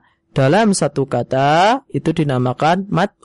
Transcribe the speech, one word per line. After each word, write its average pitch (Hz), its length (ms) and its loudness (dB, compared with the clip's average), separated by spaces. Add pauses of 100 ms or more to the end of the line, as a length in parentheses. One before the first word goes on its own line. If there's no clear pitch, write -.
(300)
dalam 185 480 2
satu 139 320 -4
kata 147 800 0
itu 151 240 -4
dinamakan 143 720 -2
mat 190 400 -4